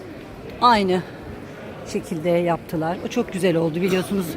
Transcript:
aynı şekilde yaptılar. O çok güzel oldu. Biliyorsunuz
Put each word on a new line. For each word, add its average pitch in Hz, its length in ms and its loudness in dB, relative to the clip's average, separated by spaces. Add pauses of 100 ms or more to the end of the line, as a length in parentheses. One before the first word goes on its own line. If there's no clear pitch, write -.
(600)
aynı 202 400 6 (920)
şekilde 175 380 -2
yaptılar. 170 680 2 (100)
O - 20 -4
çok - 240 0
güzel 175 240 4
oldu. 165 240 2
Biliyorsunuz 185 460 2 (100)